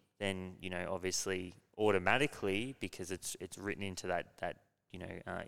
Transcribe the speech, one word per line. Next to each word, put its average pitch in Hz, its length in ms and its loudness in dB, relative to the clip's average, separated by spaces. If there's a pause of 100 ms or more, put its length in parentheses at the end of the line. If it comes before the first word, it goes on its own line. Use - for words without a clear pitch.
(200)
then, 92 420 -2
you 92 80 -6
know, 90 220 -2
obviously 92 640 0 (220)
automatically, 107 1040 4
because 92 300 -6
it's, - 280 -4
it's - 180 -10
written 98 240 -4
into 95 260 -4
that, 87 320 -2
that, 87 180 -4 (340)
you 90 80 -10
know, 90 260 -8
uh, 90 220 -4